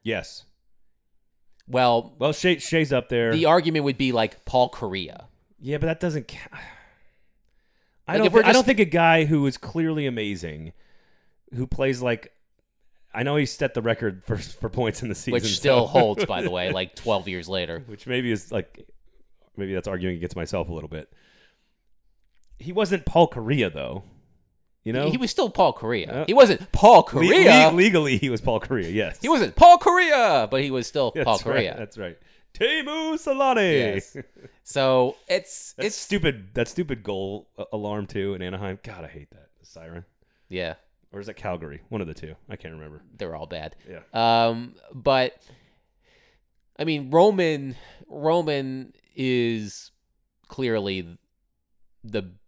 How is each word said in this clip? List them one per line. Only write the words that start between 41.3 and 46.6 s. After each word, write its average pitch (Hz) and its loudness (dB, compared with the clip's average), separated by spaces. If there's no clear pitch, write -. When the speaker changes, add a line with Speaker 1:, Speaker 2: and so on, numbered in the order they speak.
Speaker 1:
Calgary? 82 -10
One 107 -8
of 87 -8
the 78 -14
two. 78 -16
I 98 -14
can't 80 -18
remember. 78 -20
Speaker 2:
They're 85 -10
all 78 -12
bad. 78 -14
Speaker 1:
Yeah. 87 -18
Speaker 2:
Um, 117 0
but, 131 0